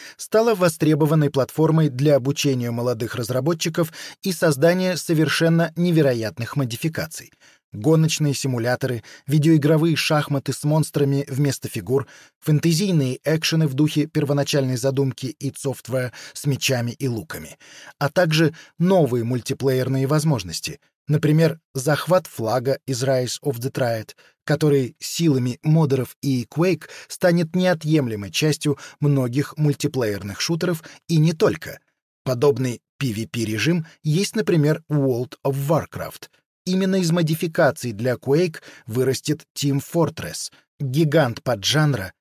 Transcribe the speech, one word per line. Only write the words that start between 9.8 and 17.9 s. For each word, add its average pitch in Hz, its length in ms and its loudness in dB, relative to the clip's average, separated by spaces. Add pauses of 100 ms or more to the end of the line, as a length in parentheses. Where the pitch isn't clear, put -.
шахматы 143 580 -2
с - 100 -10
монстрами 147 640 0
вместо 135 400 -2
фигур, 120 400 -4 (340)
фэнтезийные 156 840 2
экшены 160 440 0
в 127 60 -2
духе 151 320 2
первоначальной 143 720 0
задумки 131 640 -2
id 135 220 -6
Software 127 480 -6 (220)
с - 120 -8
мечами 123 460 -2
и 135 160 -6
луками, 82 500 -8 (400)